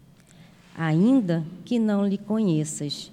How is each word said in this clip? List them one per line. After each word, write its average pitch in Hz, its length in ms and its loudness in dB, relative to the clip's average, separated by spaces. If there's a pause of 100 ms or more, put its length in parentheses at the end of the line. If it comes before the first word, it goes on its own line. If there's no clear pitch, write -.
(760)
Ainda 170 680 2 (200)
que 240 140 -2
não 208 280 2
lhe 196 120 0
conheças 156 960 -2